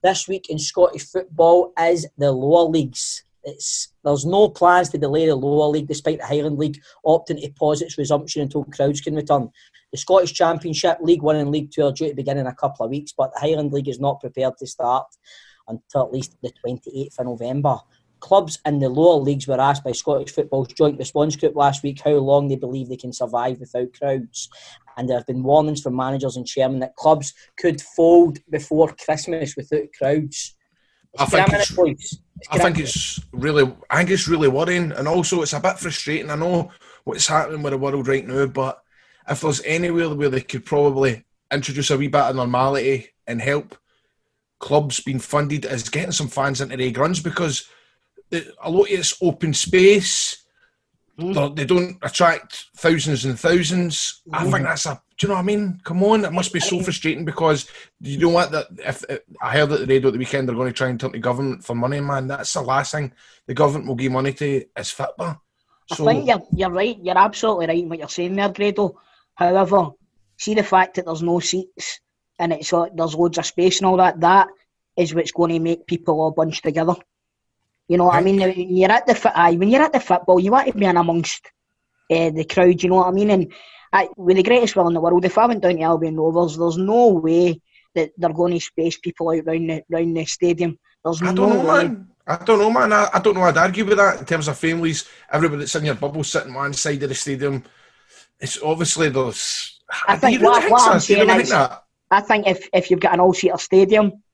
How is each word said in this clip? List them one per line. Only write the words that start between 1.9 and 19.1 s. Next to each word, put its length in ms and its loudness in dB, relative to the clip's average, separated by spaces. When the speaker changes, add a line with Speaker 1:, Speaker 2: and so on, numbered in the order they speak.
Speaker 1:
the 140 2
lower 360 4
leagues. 560 -4
It's, 480 -10
there's 220 0
no 240 4
plans 400 4
to 80 -6
delay 280 0
the 80 4
lower 340 2
league, 200 -2
despite 300 -4
the 80 -12
Highland 320 -2
League 220 -4
opting 360 0
to 160 -10
pause 240 0
its 160 -8
resumption 460 -4
until 220 -4
crowds 360 -2
can 140 -6
return. 340 -2
The 60 -12
Scottish 360 2
Championship, 680 -2
League 220 2
One 140 2
and 140 -2
League 200 -4
Two 140 -2
are 80 0
due 160 -6
to 60 -8
begin 240 -4
in 80 -4
a 80 -8
couple 300 -6
of 60 -6
weeks, 260 -10
but 160 -2
the 80 -10
Highland 320 -2
League 160 -4
is 120 -8
not 200 -2
prepared 380 -6
to 80 -14
start 400 -4
until 360 -6
at 80 -6
least 300 -10
the 80 -8
twenty-eighth 580 -10
of 80 -6
November. 520 -4
Clubs 480 0
in 140 0
the 80 0
lower 320 4